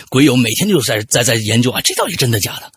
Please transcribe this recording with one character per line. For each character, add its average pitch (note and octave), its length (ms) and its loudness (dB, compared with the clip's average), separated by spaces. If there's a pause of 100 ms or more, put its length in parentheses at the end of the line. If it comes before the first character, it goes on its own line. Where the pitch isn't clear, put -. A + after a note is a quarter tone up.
鬼 C3+ 160 4
友 B2+ 100 4
每 A#2+ 160 2
天 F#3 160 -2
就 F3 140 2
在， A2 220 -2
在， B2 200 -2
在 A#2 120 0
研 A2+ 260 0
究 B2 100 0
啊， - 100 -6
这 - 140 -4
到 A3 120 -2
底 - 80 -6
真 B2 160 0
的 G#2+ 80 0
假 - 200 -6
的？ - 180 -20